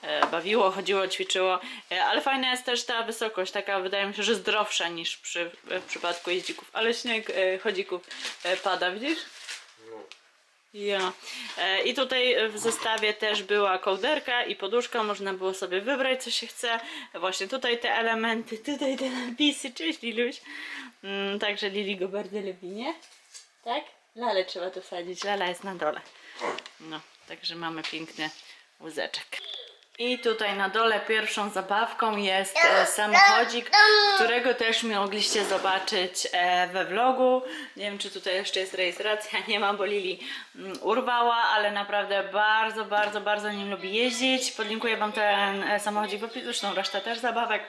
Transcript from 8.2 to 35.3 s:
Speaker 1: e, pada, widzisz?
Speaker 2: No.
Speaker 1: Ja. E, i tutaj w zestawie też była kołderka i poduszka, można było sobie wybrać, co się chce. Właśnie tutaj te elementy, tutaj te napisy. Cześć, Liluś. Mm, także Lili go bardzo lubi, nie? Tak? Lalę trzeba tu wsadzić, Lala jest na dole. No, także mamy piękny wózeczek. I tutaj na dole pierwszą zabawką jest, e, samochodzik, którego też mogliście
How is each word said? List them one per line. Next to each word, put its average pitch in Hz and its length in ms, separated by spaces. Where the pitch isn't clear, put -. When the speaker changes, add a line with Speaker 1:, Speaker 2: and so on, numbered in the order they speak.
Speaker 1:
e, 180 120
pada, 180 340
widzisz? 262 280
Speaker 2:
No. 113 60
Speaker 1:
Ja. 202 380
E, 190 240
i 240 120
tutaj 254 420
w 214 100
zestawie 220 560
też 214 280
była 196 360
kołderka 240 680
i 202 120
poduszka, 233 460
można 196 320
było 190 200
sobie 185 260
wybrać, 262 440
co 240 60
się 233 160
chce. 233 340
Właśnie 185 340
tutaj 247 300
te 233 160
elementy, 226 640
tutaj 269 380
te 262 140
napisy. 254 600
Cześć, 320 300
Liluś. 233 380
Mm, 196 340
także 208 320
Lili 202 260
go 180 120
bardzo 196 320
lubi, 185 280
nie? 240 260
Tak? 262 200
Lalę 214 280
trzeba 185 260
tu 185 120
wsadzić, 175 420
Lala 202 220
jest 180 180
na 190 100
dole. 170 260
No, 156 200
także 165 260
mamy 165 280
piękny 156 480
wózeczek. 147 440
I 247 200
tutaj 220 380
na 196 120
dole 214 320
pierwszą 214 500
zabawką 208 640
jest, 196 480
e, - 220
samochodzik, 320 840
którego 247 400
też 226 280
mogliście 202 600